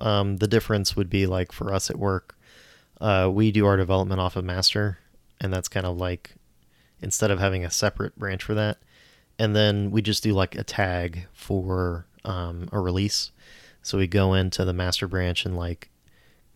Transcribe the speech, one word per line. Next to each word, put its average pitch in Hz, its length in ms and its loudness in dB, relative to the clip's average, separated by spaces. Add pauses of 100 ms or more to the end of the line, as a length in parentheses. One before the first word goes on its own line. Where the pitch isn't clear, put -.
um, 101 360 0
the 104 100 2
difference 104 480 0
would 95 160 -2
be, 98 160 2
like, 92 240 -2
for 98 240 -6
us - 160 -2
at - 80 -8
work, 98 400 -2 (600)
uh, 95 300 4
we 107 200 4
do 101 160 4
our 98 100 6
development 95 440 2
off 90 160 -2
of 90 80 -2
master, 92 540 0 (420)
and 98 120 -4
that's 92 160 -4
kind 95 160 -4
of 90 140 -4
like, 90 380 -6 (680)
instead 101 300 0
of 92 80 0
having 95 240 0
a 87 80 -6
separate - 440 -2
branch 95 280 -6
for 110 100 -2
that, 107 240 0 (580)
and 107 200 2
then 101 340 4
we 107 100 2
just 104 220 -2
do, 107 100 2
like, 95 220 0
a 98 80 -8
tag 87 680 -4
for, 92 760 -2 (180)
um, 87 460 -6
a 107 80 -2
release. 92 540 0 (500)
So - 160 -2
we 95 80 4
go 95 280 2
into 95 300 0
the 90 80 0
master 90 360 -2
branch 90 360 -2
and, 92 120 -4
like, 87 340 -6 (640)